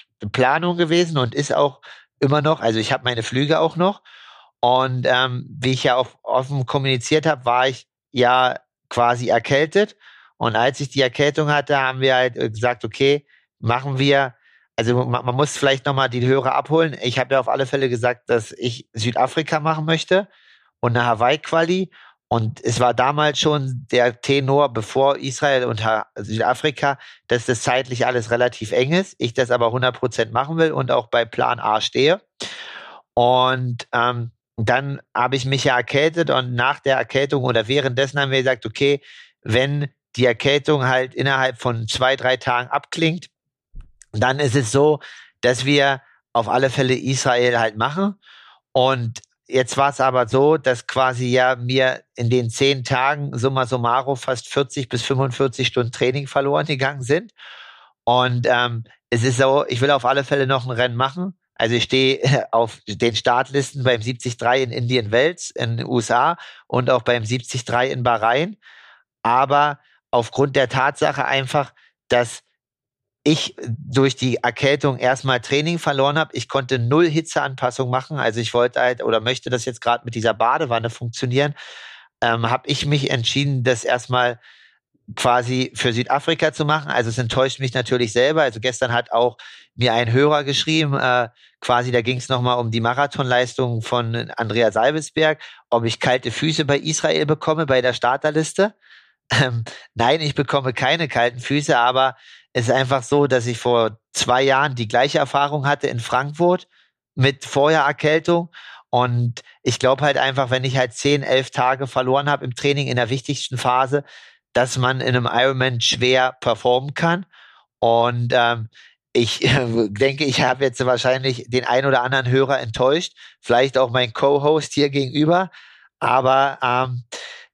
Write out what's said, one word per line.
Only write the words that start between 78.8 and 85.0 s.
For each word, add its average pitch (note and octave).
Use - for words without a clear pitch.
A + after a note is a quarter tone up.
halt B2
oder A2+
möchte B2
das B2
jetzt B2
grad A#2+
mit A#2
dieser A2+
Badewanne A#2
funktionieren, B2+
ähm, A#2
hab B2+
ich D3
mich C#3+
entschieden, C#3
das B2
erstmal B2